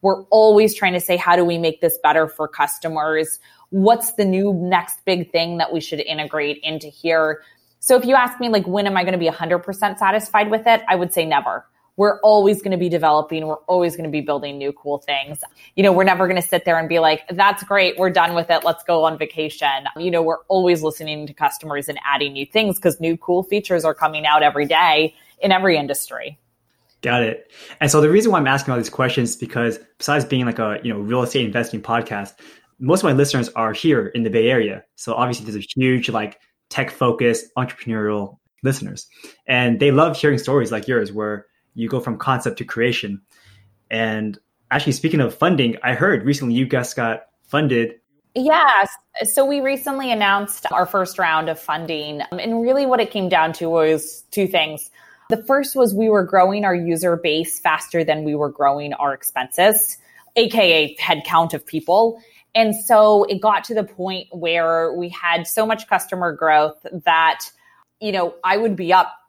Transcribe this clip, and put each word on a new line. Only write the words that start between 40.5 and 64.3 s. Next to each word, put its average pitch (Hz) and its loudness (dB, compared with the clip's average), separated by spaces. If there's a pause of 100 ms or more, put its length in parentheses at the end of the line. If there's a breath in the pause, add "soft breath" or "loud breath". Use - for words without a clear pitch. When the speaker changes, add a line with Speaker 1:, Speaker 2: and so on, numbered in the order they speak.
Speaker 2:
like 107 -6
yours 110 -2
where 104 -6 (300)
you 117 -6
go 131 -2
from 117 -6
concept 127 -2
to - -10
creation. 110 -4 (680 soft breath)
And 110 -4 (320)
actually, 143 0
speaking 160 0
of 117 0
funding, 139 2
I 127 0
heard 135 0
recently 135 -2
you 131 0
guys 127 -4
got 113 -4 (180)
funded. 131 -2 (340)
Speaker 1:
Yes. 262 2 (360)
So 277 2
we 285 -2
recently 269 -4
announced 202 0
our 180 0
first 185 -4
round 160 0
of 160 -6
funding. 151 -8
Um, 180 -8
and 233 -4
really 269 0
what 247 2
it 220 -2
came 190 -4
down 165 2
to 165 -4
was 160 0
two 196 -2
things. 156 -2 (380 soft breath)
The 226 0
first 269 -2
was 247 4
we 220 0
were 208 4
growing 196 2
our 185 2
user 170 0
base 160 -2
faster 165 0
than 156 -2
we 151 -2
were 147 -2
growing 143 -2
our 139 -2
expenses, - -2 (380 soft breath)
A 233 2
K 226 -2 (140)
A 151 0
head 160 -2
count 165 2
of - -10
people. 202 0 (320 loud breath)
And 220 2
so 214 6
it 190 -4
got 214 0
to 240 -10
the 214 -2
point 185 -8